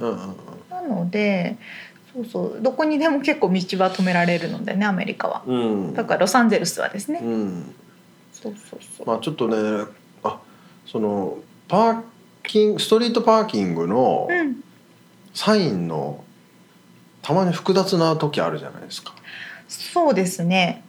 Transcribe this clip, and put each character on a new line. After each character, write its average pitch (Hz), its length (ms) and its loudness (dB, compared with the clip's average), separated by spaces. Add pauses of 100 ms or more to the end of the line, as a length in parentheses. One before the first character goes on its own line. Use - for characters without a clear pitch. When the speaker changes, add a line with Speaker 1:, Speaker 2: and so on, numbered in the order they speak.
Speaker 1:
う 120 60 -4
ん - 20 0
う 110 40 -2
ん - 20 -2
う 92 120 -12
ん。 98 100 -12 (340)
Speaker 2:
な 359 120 -8
の 180 280 -4
で、 202 480 -2 (540)
そ 254 80 -10
う 226 60 -4
そ 180 320 -4
う。 - 20 -6
ど 254 120 2
こ 311 120 0
に 302 140 2
で 320 100 4
も 285 120 2
結 294 200 0
構 185 100 2
道 185 40 4 (240)
は 185 160 4
止 196 80 0
め 185 100 2
ら 175 140 4
れ 175 120 2
る 165 120 -4
の - 140 -8
で - 100 -4
ね、 196 100 0
ア 208 80 0
メ 180 120 -2
リ - 100 -6
カ - 140 -4
は。 - 180 -6
Speaker 1:
う 127 80 0
ん。 107 400 0
Speaker 2:
だ 226 100 -2
か 165 100 0
ら 151 60 2
ロ 185 60 4
サ 240 160 4
ン 226 60 6
ゼ 190 100 4
ル 170 80 -2
ス - 140 -6
は - 80 -2
で 196 100 -8
す 285 140 -6
ね。 339 100 -4
Speaker 1:
う - 20 -8
ん。 90 500 -4 (580)
Speaker 2:
そ - 180 -12
う 208 40 -12 (140)
そ - 80 -16
う - 40 -16 (160)
そ - 80 -14
う。 - 20 -6
Speaker 1:
ま 117 80 2
あ、 113 40 -2
ち 139 100 -4
ょ - 20 -4
っ 151 60 -6
と 120 120 0
ね、 107 380 0 (380)
あ、 - 160 -4 (460)
そ - 120 -6
の、 104 400 -2 (300)
パ 220 220 4
ー 226 120 -2 (400)
キ 214 220 4
ン-、 208 140 2
ス - 120 0
ト 220 80 6
リ 240 100 2
ー 220 40 -2
ト 233 100 0
パ 220 180 6
ー 214 60 0
キ 107 160 -2
ン 90 120 0
グ 85 120 -2
の - 440 2
Speaker 2:
う 349 140 2
ん。 262 120 -2 (760)
Speaker 1:
サ 214 240 2
イ 170 140 2
ン 87 180 -2
の、 73 340 -4 (1000)
た 143 100 -2
ま 185 120 4
に 175 80 2
複 185 200 0
雑 185 240 2
な 160 200 4
時 147 260 -2
あ 82 80 0
る 110 80 -4
じ - 80 -12
ゃ - 40 -12
な - 100 -16
い - 20 -16
で - 80 -16
す - 120 -14
か。 - 120 -18 (540)
Speaker 2:
そ - 420 0
う 226 40 4
で 185 120 2
す 175 180 -2
ね。 180 440 2